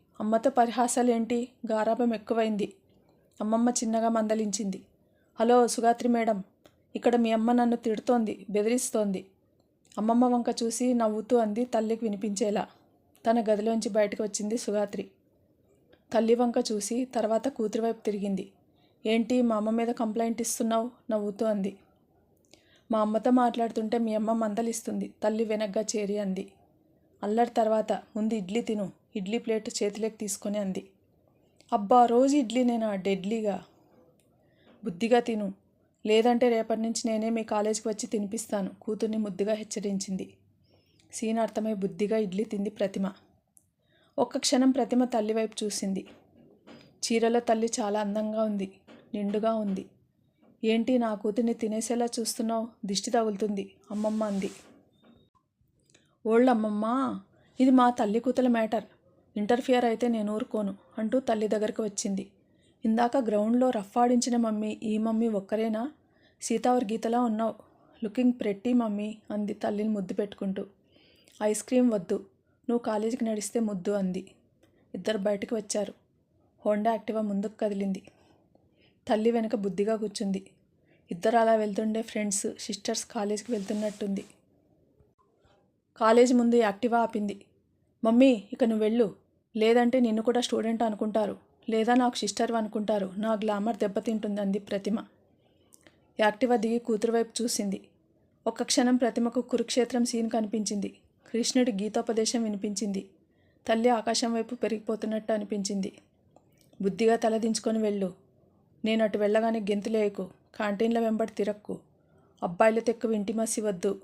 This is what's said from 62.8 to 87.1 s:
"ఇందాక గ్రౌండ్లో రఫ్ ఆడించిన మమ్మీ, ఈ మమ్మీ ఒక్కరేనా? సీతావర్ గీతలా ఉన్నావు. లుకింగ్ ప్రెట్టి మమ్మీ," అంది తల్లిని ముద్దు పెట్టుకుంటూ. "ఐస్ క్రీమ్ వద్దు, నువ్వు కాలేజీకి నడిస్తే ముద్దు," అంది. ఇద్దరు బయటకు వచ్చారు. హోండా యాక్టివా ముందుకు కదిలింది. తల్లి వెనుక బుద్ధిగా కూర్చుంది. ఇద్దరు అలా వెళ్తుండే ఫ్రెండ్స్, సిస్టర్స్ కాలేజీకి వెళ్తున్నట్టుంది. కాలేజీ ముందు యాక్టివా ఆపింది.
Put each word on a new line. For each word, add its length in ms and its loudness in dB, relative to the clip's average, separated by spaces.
"ఇందాక 320 2
గ్రౌండ్లో 520 2
రఫ్ 280 -4
ఆడించిన 400 2
మమ్మీ, 460 -2
ఈ 140 -2
మమ్మీ 300 0
ఒక్కరేనా? 640 -2
సీతావర్ 420 2
గీతలా 380 0
ఉన్నావు. 320 0
లుకింగ్ 360 2
ప్రెట్టి 340 -2
మమ్మీ," 440 -2
అంది 220 -4
తల్లిని 360 -2
ముద్దు 240 -4
పెట్టుకుంటూ. 520 -4
"ఐస్ 200 0
క్రీమ్ 280 4
వద్దు, 240 -2
నువ్వు 80 2
కాలేజీకి 480 -2
నడిస్తే 340 -4
ముద్దు," 320 -2
అంది. 400 -4
ఇద్దరు 220 -4
బయటకు 380 -2
వచ్చారు. 380 -4
హోండా 260 2
యాక్టివా 300 -4
ముందుకు 380 -4
కదిలింది. 420 -2
తల్లి 220 4
వెనుక 240 0
బుద్ధిగా 400 -2
కూర్చుంది. 540 -4
ఇద్దరు 260 2
అలా 180 6
వెళ్తుండే 460 -2
ఫ్రెండ్స్, 460 -4
సిస్టర్స్ 460 -6
కాలేజీకి 460 -4
వెళ్తున్నట్టుంది. 760 -4
కాలేజీ 360 6
ముందు 220 4
యాక్టివా 440 2
ఆపింది. 460 -4